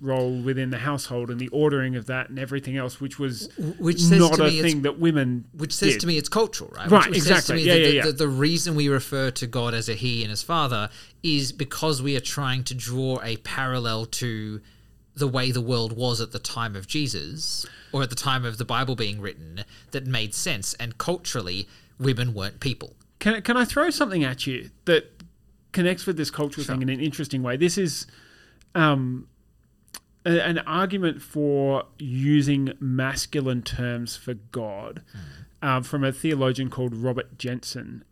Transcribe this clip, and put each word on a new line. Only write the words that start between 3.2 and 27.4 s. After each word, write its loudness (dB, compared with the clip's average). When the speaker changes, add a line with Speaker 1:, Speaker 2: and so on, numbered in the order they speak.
Speaker 1:
was -4
Speaker 2:
W-, -4
which 0
says 8
Speaker 1:
not 8
Speaker 2:
to 6
Speaker 1:
a 8
Speaker 2:
me 2
it's 4
Speaker 1:
thing 2
that 0
women 2
Speaker 2:
which -6
says 4
Speaker 1:
did. 0
Speaker 2:
to 0
me 2
it's -2
cultural, 0
right? -6
Speaker 1:
Right, 10
Speaker 2:
Which, 2
which 2
says 6
to 0
Speaker 1:
exactly. 2
Speaker 2:
me 2
Speaker 1:
Yeah, 6
Speaker 2:
that 8
Speaker 1:
yeah, 8
Speaker 2:
the, 6
Speaker 1:
yeah. 2
Speaker 2:
the, 2
the 0
reason 2
we 4
refer 0
to -6
God -2
as -2
a -2
he -2
and -4
as -4
father 0
is 0
because -2
we 0
are -2
trying -2
to -6
draw -2
a -4
parallel -4
to -6
the 2
way 0
the -2
world -2
was 0
at -4
the -8
time -6
of -10
Jesus -4
or 0
at -2
the -8
time 0
of -6
the -4
Bible 0
being -4
written -10
that -6
made -2
sense, -4
and -8
culturally, -4
women 0
weren't -6
people. -6
Speaker 1:
Can, 2
can 2
I 4
throw 2
something 0
at -2
you -6
that 2
connects 2
with -2
this -2
cultural -4
Speaker 2:
Sure. -4
Speaker 1:
thing 0
in 0
an -2
interesting -2